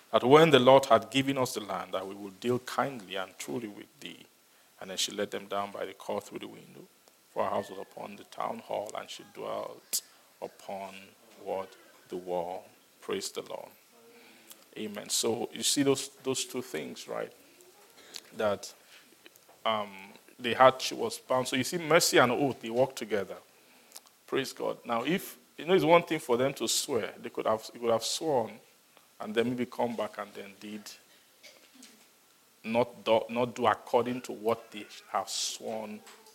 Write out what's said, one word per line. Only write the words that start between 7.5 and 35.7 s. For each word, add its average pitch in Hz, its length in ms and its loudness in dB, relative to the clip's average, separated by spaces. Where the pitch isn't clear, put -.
house 101 180 -2
was 98 120 -12
upon 104 360 -12
the 104 80 -18
town 117 360 -8
hall, 107 340 -6
and 101 160 -10
she - 140 -14
dwelt 107 680 -6
upon 95 540 -10
what? 95 280 -6
The 92 80 -8
wall. 90 480 -6
Praise 98 300 -6
the 92 120 -10
Lord. - 260 -12
Amen. 104 300 -8
So 117 440 0
you 113 100 -8
see - 200 2
those, 135 280 2
those 131 220 -2
two 127 180 -8
things, 127 460 -10
right? 110 240 -6
That, 104 360 0
um, 107 260 0
they 120 160 0
had, 127 260 8
she - 140 -4
was 117 240 -4
bound. 127 300 0
So 139 80 -2
you 123 80 2
see, 180 140 -4
mercy 170 400 6
and 123 140 8
oath, 123 280 0
they 113 100 -8
work 127 240 2
together. 101 420 -4
Praise 135 260 -2
God. 110 320 -4
Now, 117 200 -2
if, 175 320 -2
you 143 100 -10
know, 180 80 4
it's 156 100 6
one 170 180 8
thing 160 160 -2
for 120 180 0
them 135 180 2
to 113 120 -4
swear. - 540 0
They 117 80 -10
could - 180 -4
have, 110 260 0
they 123 60 -16
could 117 120 0
have 113 140 2
sworn 117 540 -2
and 107 140 -6
then 117 140 2
maybe 123 180 -2
come 120 280 -4
back 107 240 -6
and 101 160 -8
then 101 260 -14
did 107 220 -12
not 117 400 0
do, 110 260 6
not 120 240 0
do 120 120 0
according 120 560 2
to 113 100 -10
what 107 400 -2
they 104 120 -12
have 98 160 -2
sworn 110 720 -6